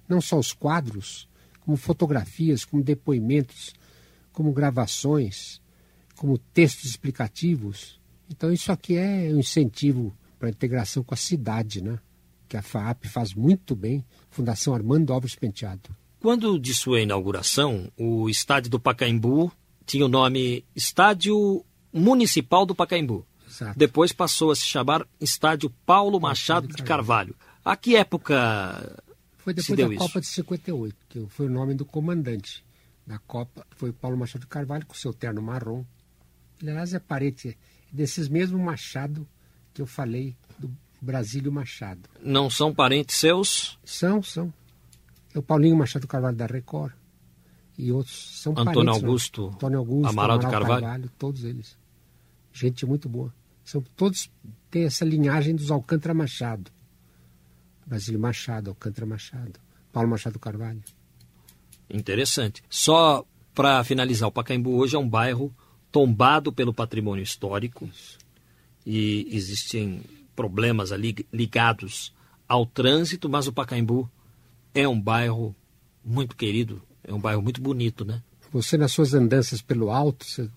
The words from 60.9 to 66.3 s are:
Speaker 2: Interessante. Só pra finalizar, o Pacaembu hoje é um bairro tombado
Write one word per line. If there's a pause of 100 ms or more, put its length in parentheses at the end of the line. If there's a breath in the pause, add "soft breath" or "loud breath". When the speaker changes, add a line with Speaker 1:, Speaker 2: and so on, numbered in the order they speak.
Speaker 2:
Interessante.
Só (260)
pra
finalizar,
o
Pacaembu
hoje
é
um
bairro (400 soft breath)
tombado